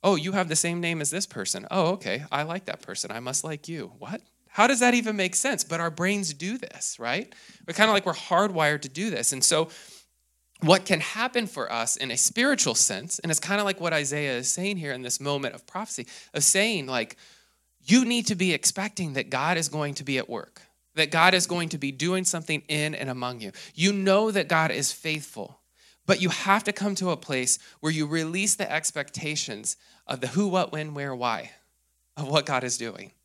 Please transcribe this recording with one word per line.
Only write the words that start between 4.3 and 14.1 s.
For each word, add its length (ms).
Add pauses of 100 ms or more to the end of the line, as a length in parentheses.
How 180
does 140
that 140
even 200
make 220
sense? 260
But 160
our 140
brains 420
do 240
this, 400
right? 340 (360)
We're 60
kinda 180
like 120
we're 100
hardwired 680
to 60
do 220
this. 220
And 120
so 240 (920)
what 260
can 120
happen 480
for 240
us 240
in 160
a 60
spiritual 580
sense, 460
and 100
it's 80
kinda 240
like 180
what 120
Isaiah 460